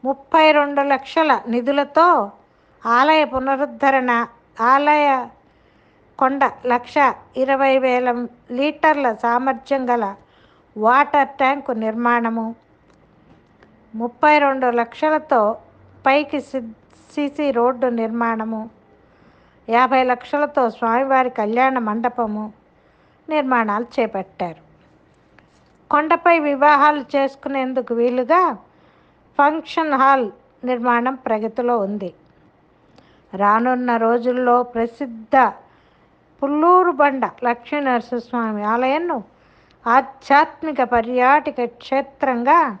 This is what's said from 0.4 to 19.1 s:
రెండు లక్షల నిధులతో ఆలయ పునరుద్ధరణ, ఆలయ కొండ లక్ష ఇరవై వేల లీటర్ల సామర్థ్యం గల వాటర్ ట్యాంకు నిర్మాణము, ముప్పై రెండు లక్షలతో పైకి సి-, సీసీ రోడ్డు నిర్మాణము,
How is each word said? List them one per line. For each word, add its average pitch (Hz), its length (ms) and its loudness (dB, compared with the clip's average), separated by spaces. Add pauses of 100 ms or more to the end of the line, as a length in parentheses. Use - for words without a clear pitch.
రెండు 285 300 2
లక్షల 277 640 0
నిధులతో 277 840 2 (540)
ఆలయ 285 400 4
పునరుద్ధరణ, 262 1000 0 (340)
ఆలయ 277 680 2 (920)
కొండ 269 320 2 (140)
లక్ష 247 280 -2 (440)
ఇరవై 269 400 2
వేల 247 500 0 (240)
లీటర్ల 294 640 0
సామర్థ్యం 254 760 -4
గల 214 260 -2 (600)
వాటర్ 269 500 2
ట్యాంకు 277 440 -2
నిర్మాణము, 226 840 -2 (1400)
ముప్పై 240 440 2
రెండు 269 280 0
లక్షలతో 240 920 0 (480)
పైకి 285 360 0
సి-, 233 320 -10 (400)
సీసీ 285 380 -4
రోడ్డు 247 360 0
నిర్మాణము, 226 840 -4 (1000)